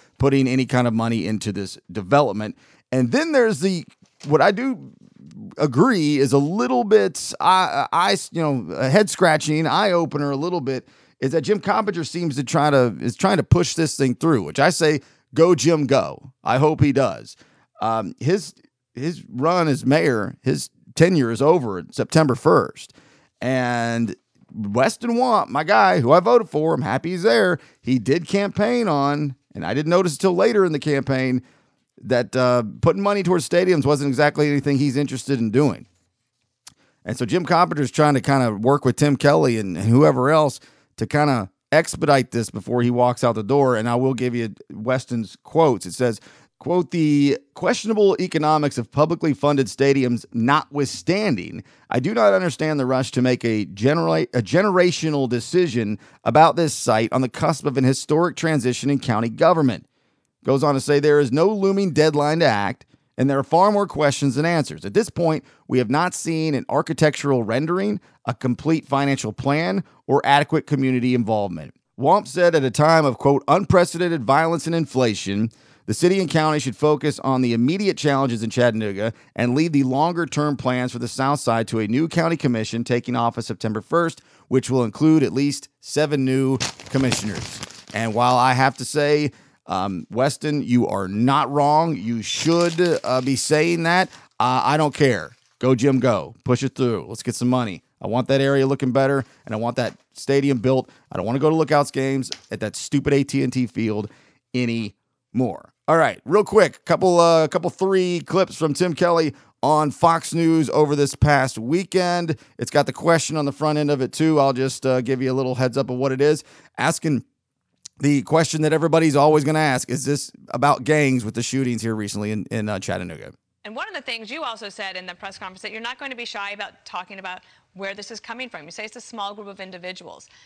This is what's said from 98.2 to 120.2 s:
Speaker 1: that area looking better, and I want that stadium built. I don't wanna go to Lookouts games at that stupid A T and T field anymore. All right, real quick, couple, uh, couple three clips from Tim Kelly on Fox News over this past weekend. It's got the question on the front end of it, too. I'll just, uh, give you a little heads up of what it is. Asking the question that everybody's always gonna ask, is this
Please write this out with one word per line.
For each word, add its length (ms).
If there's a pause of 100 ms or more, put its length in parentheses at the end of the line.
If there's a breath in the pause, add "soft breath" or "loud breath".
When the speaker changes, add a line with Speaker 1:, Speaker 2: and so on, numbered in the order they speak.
Speaker 1:
that 140
area 240
looking 260
better, 320 (220 soft breath)
and 80
I 40
want 180
that 200 (160)
stadium 460
built. 320 (200 soft breath)
I 60
don't 80
wanna 140
go 100
to 80
Lookouts 340
games 400 (200)
at 100
that 160
stupid 380
A 100
T 180
and 80
T 160
field 440 (420 soft breath)
anymore. 1200 (160)
All 80
right, 300
real 180
quick, 400
couple, 340
uh, 300
couple 220
three 500
clips 360
from 180
Tim 180
Kelly 420 (280 soft breath)
on 280
Fox 440
News 340
over 260
this 200
past 420
weekend. 800 (220 soft breath)
It's 120
got 140
the 80
question 460
on 80
the 60
front 260
end 120
of 120
it, 100
too. 260
I'll 140
just, 320
uh, 160
give 220
you 100
a 20
little 200
heads 240
up 100
of 80
what 160
it 80
is. 240 (320 soft breath)
Asking 480 (760)
the 220
question 400
that 100
everybody's 420
always 300
gonna 160
ask, 280
is 160
this 260 (180)